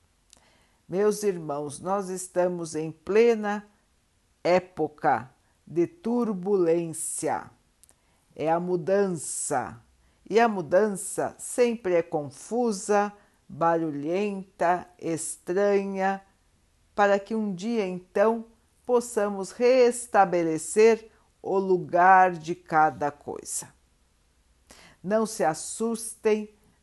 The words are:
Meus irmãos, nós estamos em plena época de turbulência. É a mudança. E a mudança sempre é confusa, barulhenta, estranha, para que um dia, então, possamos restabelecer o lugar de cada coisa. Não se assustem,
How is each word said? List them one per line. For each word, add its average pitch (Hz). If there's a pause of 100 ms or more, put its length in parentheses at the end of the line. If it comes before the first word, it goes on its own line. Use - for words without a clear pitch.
(880)
Meus 202
irmãos, 147
nós 190
estamos 180
em 156
plena 208 (800)
época 156 (340)
de 165
turbulência. 175 (840)
É 151
a 165
mudança. 175 (480)
E 196
a 233
mudança 180
sempre 233
é 170
confusa, 202 (360)
barulhenta, 170 (100)
estranha, 196 (720)
para 202
que 202
um 208
dia, 208
então, 202 (400)
possamos 208
restabelecer 220 (320)
o 185
lugar 185
de 165
cada 156
coisa. - (1300)
Não 214
se 202
assustem, 214 (280)